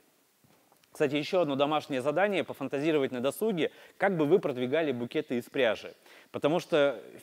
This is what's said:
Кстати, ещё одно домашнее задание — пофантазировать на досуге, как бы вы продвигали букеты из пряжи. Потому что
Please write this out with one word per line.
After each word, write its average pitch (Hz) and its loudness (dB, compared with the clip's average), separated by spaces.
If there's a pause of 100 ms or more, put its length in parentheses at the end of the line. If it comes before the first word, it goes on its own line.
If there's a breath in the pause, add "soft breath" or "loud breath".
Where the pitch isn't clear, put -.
(960)
Кстати, 147 0
ещё 151 0
одно 147 0
домашнее 143 0
задание — 156 0
пофантазировать 139 -2
на 123 -6
досуге, 147 -2 (260 loud breath)
как 190 0
бы 156 2
вы 175 6
продвигали 139 -2
букеты 120 -4
из 101 -6
пряжи. 107 0 (380 loud breath)
Потому 156 0
что 143 2 (200)